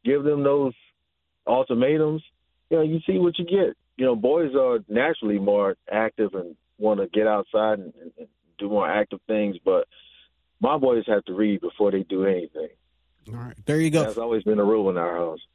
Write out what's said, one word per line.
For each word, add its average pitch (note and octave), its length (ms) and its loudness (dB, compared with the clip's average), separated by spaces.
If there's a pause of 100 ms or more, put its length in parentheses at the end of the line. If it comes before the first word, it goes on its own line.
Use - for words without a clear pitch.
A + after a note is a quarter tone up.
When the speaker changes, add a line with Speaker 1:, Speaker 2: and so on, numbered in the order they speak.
Speaker 1:
Give C#3 180 2
them D3 200 2
those C#3 320 2 (720)
ultimatums. C#3 760 2 (480)
You D#3+ 80 2
know, D#3 40 2
you D#3 240 0
see F#3+ 120 0
what F3 200 2
you F3 60 -4
get. F3+ 320 0 (200)
You B2+ 100 -2
know, B2 100 2
boys C3+ 380 0
are B2+ 240 2 (100)
naturally A2+ 500 0
more G2 380 2 (140)
active G#2+ 440 -2
and F2 220 -10 (220)
wanna G#2 300 0
get G#2+ 180 0
outside G#2+ 520 0
and, F2+ 220 -14
and, E2 180 -20
and D#2+ 100 -18 (300)
do G2+ 100 -6
more G2+ 220 0
active G#2 360 -2
things. G#2 380 -2
But F#2 220 2 (760)
my F3+ 180 2
boys B2 280 2
have G#2 200 0
to F#2+ 80 -10
read G#2 260 0
before G2 300 0
they G2 120 -2
do F#2+ 220 -4
anything. E2 440 -4 (600)
Speaker 2:
All A2 60 -14
right. A#2+ 200 -14 (120)
There D3+ 140 0
you D#3+ 100 2
go. D#3 140 2
Speaker 1:
That's A2 140 -6
always A#2 240 -2
been G#2+ 160 2
a G2+ 60 2
rule G#2 260 2
in F2+ 60 -4
our E2+ 200 -2
house. E2 240 -6 (140)